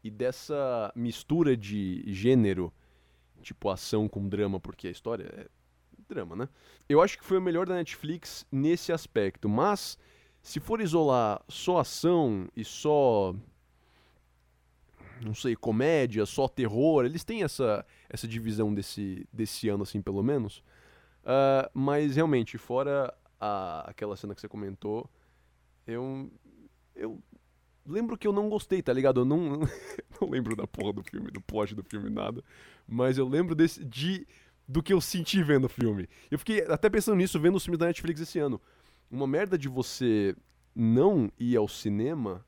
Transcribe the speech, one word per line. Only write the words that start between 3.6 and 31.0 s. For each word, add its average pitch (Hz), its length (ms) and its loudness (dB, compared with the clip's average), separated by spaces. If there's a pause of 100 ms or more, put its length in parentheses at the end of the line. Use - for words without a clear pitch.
ação 107 360 0
com 101 220 -4
drama, 98 320 -2
porque - 260 -12
a 90 40 -4
história 104 340 -8 (120)
é - 100 -18 (640)
drama, 87 280 -8
né? 123 120 -6 (400)
Eu 143 120 8
acho 196 180 2
que - 60 -20
foi 190 140 2
o 190 40 2
melhor 180 240 0
da 185 80 -2
Netflix 165 760 -8
nesse 156 400 0
aspecto, 107 560 -2
mas 165 500 0 (440)
se - 180 -8
for 226 220 -4
isolar 139 680 2
só - 300 0
ação 139 760 2
e 113 80 -8
só, 117 720 2 (1900)
não 107 100 -6
sei, 117 220 -2
comédia, 117 720 0
só 135 220 0
terror, 131 560 2
eles 156 200 -4
têm 226 180 -4
essa, 120 420 0 (240)
essa - 200 -10
divisão 110 460 -2
desse, 95 580 -8
desse 110 360 -4
ano, 101 160 -2
assim, 101 180 -6
pelo 98 200 -4
menos. 120 400 -2 (600)
Ah, 135 480 2
mas 143 440 0
realmente, 139 420 2
fora 135 540 -2 (280)
a, 95 480 -6
aquela 101 280 -8
cena 101 180 -10
que - 60 -16
você 107 80 -14
comentou, 104 600 -8 (800)
eu, 131 440 -8 (640)
eu 110 240 -10 (680)
lembro 220 320 -4
que - 80 -4
eu 208 60 2
não 208 180 0
gostei, 190 320 -2
tá 127 100 0
ligado? 131 280 4
Eu 123 40 4
não, 147 360 0
<laughs> - 600 -6
não - 80 0
lembro 113 280 -2
da 104 100 -6
porra 190 260 -4
do 101 100 -8